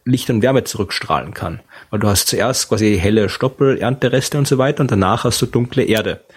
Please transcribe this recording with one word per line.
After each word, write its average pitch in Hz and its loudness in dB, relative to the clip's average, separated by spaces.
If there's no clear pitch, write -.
Licht 127 0
und 113 0
Wärme 127 2
zurückstrahlen 80 -4
kann. - -8
Weil 104 -4
du 104 2
hast 98 0
zuerst - 0
quasi 104 2
helle 104 2
Stoppel, 131 0
Erntereste 131 -2
und 139 2
so 139 2
weiter 139 0
und 127 0
danach 98 2
hast - 0
du 127 2
dunkle 120 0
Erde. 104 0